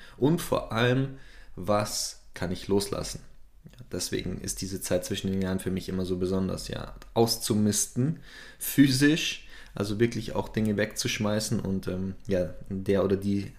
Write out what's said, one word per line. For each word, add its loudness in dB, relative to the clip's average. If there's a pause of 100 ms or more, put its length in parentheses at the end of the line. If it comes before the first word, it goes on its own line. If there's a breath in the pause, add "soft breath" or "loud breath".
(180 loud breath)
und 4
vor -2
allem, 2 (380 loud breath)
was 0 (100)
kann -4
ich -6
loslassen? 0 (420)
Ja, -18
deswegen -4
ist -6
diese -4
Zeit 0
zwischen -2
den 2
Jahren 0
für -2
mich -2
immer -2
so 0
besonders, 0
ja, -6 (200)
auszumisten, 2 (400 loud breath)
physisch, 4 (280 loud breath)
also 0
wirklich 0
auch -2
Dinge 2
wegzuschmeißen 0
und, -2
ähm, -4 (120)
ja, 0 (160)
der 2
oder 4
die, 0